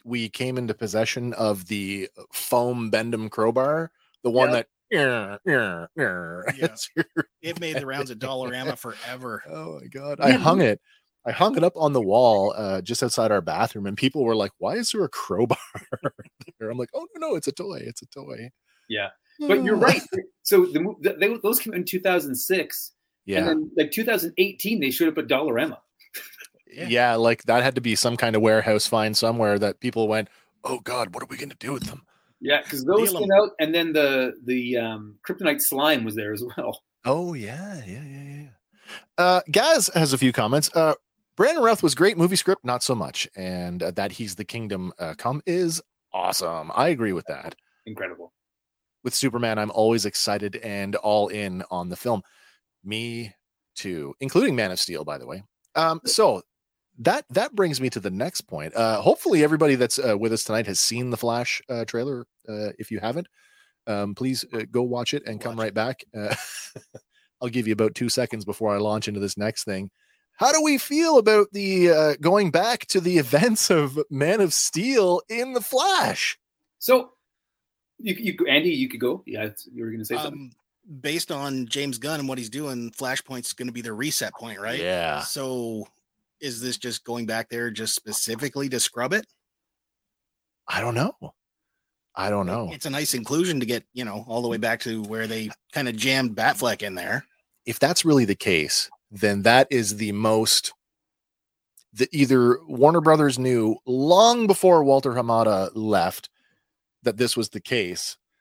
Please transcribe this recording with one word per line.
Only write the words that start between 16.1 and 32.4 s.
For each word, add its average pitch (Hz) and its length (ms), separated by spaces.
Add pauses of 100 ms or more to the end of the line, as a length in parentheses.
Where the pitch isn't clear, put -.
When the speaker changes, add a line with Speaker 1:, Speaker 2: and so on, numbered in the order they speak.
Speaker 1:
there?" 110 120
I'm 120 80
like, - 160
"Oh, 330 200
no, 320 140
no, 262 80
it's 156 120
a 139 40
toy. 180 320
It's 120 180
a 123 40
toy." 131 440 (380)
Speaker 2:
Yeah. 107 220 (300)
But 285 240
you're 220 120
Speaker 1:
Ah. - 40
Speaker 2:
right. - 220 (420)
So 190 200
the 156 160
mo-, 190 220
th-, 196 180
they, 220 220
those 220 160
came 220 160
in 180 100
two 185 160
thousand 170 360
six. - 560 (340)
Speaker 1:
Yeah. 127 140
Speaker 2:
And 165 80
then, 156 280
like, 156 140
two 220 140
thousand 202 340
eighteen, 202 420
they 139 100
showed 165 180
up 156 100
at 151 80
Dollarama. 135 520 (880)
Speaker 1:
Yeah. - 140
Speaker 2:
Yeah. - 60
Speaker 1:
Yeah, 120 260
like, 113 300
that 120 180
had 131 140
to 127 40
be 117 160
some 117 200
kind 113 200
of 107 60
warehouse 110 440
find 107 300
somewhere 113 420
that 101 220
people 113 280
went, 107 200 (360)
"Oh 127 160
God, 117 340
what - 80
are - 40
we 135 100
gonna - 220
do 117 140
with 131 120
them?" - 200 (360)